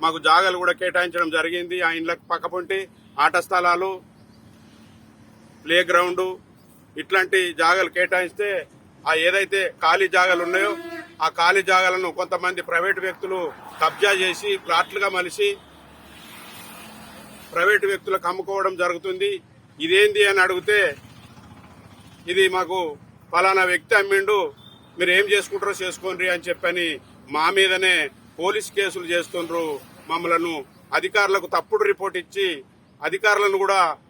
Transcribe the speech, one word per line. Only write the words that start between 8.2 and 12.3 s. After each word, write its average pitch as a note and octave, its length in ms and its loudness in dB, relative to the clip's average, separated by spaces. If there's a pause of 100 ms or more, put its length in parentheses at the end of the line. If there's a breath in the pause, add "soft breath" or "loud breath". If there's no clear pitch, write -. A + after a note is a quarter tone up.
ఆ D#3 60 2
ఏదైతే F#3 560 0
ఖాళీ F3+ 380 2
జాగాలు F3+ 360 2
ఉన్నాయో F#3+ 340 0 (440)
ఆ D#3+ 80 0
ఖాళీ F#3+ 320 2
జాగాలను F#3 500 2
కొంతమంది F3 500 -4